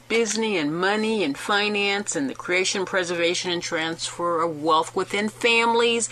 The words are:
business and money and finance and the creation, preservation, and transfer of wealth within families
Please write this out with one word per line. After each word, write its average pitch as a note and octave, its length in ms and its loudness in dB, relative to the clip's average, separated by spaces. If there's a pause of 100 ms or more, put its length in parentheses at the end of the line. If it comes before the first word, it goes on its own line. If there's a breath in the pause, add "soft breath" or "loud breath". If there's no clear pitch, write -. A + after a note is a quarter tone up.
business A3 500 0
and D3+ 160 0
money G#3 480 0
and C#3 140 0
finance G3+ 800 0
and C#3 140 -2
the - 40 -10
creation, F#3 520 0
preservation, F3 640 0
and F3 120 -2
transfer E3 800 -2
of D#3+ 220 -2
wealth D#3+ 340 2
within G3+ 320 -2
families A#3 840 2